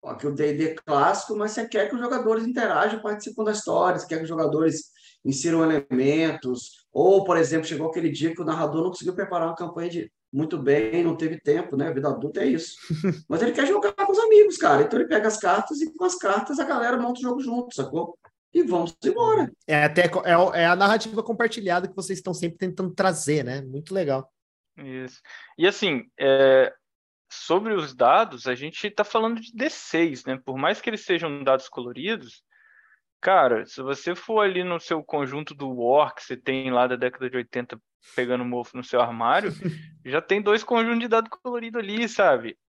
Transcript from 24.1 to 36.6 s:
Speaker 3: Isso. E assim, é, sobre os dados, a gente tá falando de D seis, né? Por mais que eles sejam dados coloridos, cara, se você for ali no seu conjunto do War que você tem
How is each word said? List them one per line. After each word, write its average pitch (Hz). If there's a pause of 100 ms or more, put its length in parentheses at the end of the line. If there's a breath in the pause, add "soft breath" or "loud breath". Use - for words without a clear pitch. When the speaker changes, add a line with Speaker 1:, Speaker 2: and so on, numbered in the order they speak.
Speaker 3:
Isso. 131 (360 loud breath)
E 165
assim, 180 (160)
é, 135 (580)
sobre 208
os 151
dados, 139
a 127
gente 151
tá 208
falando 226
de 226
D 247
seis, 165
né? 131
Por 131
mais 165
que -
eles 214
sejam 156
dados 131
coloridos, 127 (800 soft breath)
cara, 131
se -
você 139
for 214
ali 185
no 175
seu 156
conjunto 147
do 139
War 127
que -
você 131
tem 131